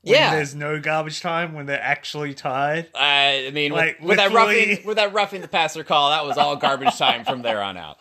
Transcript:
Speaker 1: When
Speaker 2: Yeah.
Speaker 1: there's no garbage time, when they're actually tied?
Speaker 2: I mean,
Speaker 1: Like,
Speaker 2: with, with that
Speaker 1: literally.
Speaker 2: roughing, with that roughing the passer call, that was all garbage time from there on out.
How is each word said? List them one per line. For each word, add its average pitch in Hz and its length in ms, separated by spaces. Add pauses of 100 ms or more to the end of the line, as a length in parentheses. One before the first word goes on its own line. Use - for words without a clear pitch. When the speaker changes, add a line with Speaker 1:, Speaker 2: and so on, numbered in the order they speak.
Speaker 1:
When 202 140
Speaker 2:
Yeah. 269 160
Speaker 1:
there's 147 240
no 151 240
garbage 156 420
time, 165 320
when 143 140
they're 139 140
actually 143 520
tied? 147 600
Speaker 2:
I 139 580
mean, 147 200
Speaker 1:
Like, 160 260
Speaker 2:
with, 156 100
with 208 80
that 196 140
Speaker 1:
literally. 226 280 (120)
Speaker 2:
roughing, 196 160
with 214 100
that 202 160
roughing 202 280
the - 60
passer 160 360
call, 147 260
that 151 160
was 139 140
all 147 160
garbage 139 420
time 120 280
from 127 180
there 110 180
on 98 160
out. 78 240